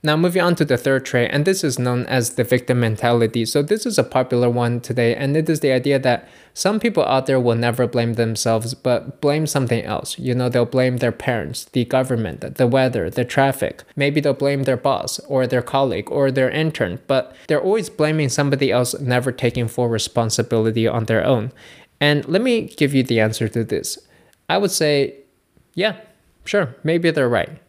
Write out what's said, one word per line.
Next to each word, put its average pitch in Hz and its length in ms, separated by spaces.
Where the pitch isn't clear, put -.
Now, 151 120
moving 175 280
on 175 120
to 165 80
the 139 140
third 135 280
trait, 120 280
and 147 100
this 190 200
is 135 160
known 123 260
as 123 300
the 123 80
victim 123 360
mentality. 113 640
So 143 180
this 208 220
is 226 120
a 123 60
popular 123 440
one 120 320
today, 120 360
and 139 200
it 160 140
is 156 120
the 139 100
idea 135 280
that 123 300
some 208 260
people 202 240
out 131 220
there 135 140
will 120 160
never 120 320
blame 117 260
themselves, 113 600
but 123 460
blame 151 260
something 123 360
else. - 360
You 123 160
know, 123 140
they'll 120 160
blame 127 320
their 120 140
parents, 113 540
the 123 180
government, 120 720
the 127 120
weather, 123 420
the 127 160
traffic. - 580
Maybe 143 260
they'll 143 120
blame 139 300
their 131 140
boss - 440
or 131 260
their 123 160
colleague 127 480
or 139 180
their 131 200
intern, 139 580
but - 280
they're 151 140
always 202 280
blaming 151 400
somebody 139 420
else, 131 280
never 127 320
taking 120 360
full 120 200
responsibility 113 1000
on 113 180
their 110 200
own. 127 260
And 147 300
let 190 140
me 233 240
give - 260
you 131 80
the 120 180
answer 110 300
to 113 140
this. - 340
I 202 120
would 196 120
say, 147 440
yeah, 190 240
sure, 165 380
maybe 170 260
they're 143 180
right. 113 220